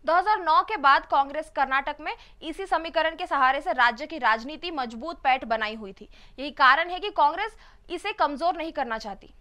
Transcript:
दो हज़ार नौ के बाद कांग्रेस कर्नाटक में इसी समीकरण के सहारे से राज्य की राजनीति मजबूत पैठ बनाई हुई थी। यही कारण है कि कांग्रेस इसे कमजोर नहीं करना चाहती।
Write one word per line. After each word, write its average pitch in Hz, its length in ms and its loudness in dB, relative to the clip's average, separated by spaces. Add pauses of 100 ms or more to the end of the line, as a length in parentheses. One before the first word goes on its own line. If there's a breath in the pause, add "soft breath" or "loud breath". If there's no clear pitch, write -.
दो 320 80 2
हज़ार 381 280 2
नौ 330 220 4
के 415 140 -4
बाद 285 280 4
कांग्रेस 285 500 -2
कर्नाटक 277 460 -2
में 370 140 -6 (260 soft breath)
इसी 330 240 -8
समीकरण 320 500 -2
के 349 120 -8
सहारे 277 340 2
से 349 120 -4
राज्य 247 340 2
की 320 100 -10
राजनीति 254 540 -2
मजबूत 254 500 -8
पैठ 262 240 2
बनाई 220 300 -2
हुई 202 180 -14
थी। - 160 -20 (300 soft breath)
यही 285 120 -8
कारण 294 380 4
है 359 100 -6
कि 403 100 -6
कांग्रेस 349 480 0 (320 soft breath)
इसे 320 240 -6
कमजोर 320 440 -2
नहीं 320 140 -8
करना 247 260 -4
चाहती। 208 440 -14